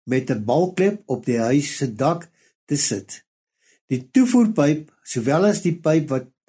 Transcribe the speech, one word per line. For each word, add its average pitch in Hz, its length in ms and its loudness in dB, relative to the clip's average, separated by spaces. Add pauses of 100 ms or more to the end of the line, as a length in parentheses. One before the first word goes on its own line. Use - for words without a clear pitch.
met 127 280 -2
'n 107 120 -4
balklep 180 600 0
op - 200 -6
die 120 120 0
huis 127 400 0
se 123 180 -4
dak 160 340 -2 (360)
te 147 100 -4
sit. - 480 -6 (640)
Die 127 240 -6
toevoerpyp, 208 800 2 (120)
sowel 139 420 0
as 208 160 2
die 165 140 0
pyp 156 340 0
wat 131 160 -4 (240)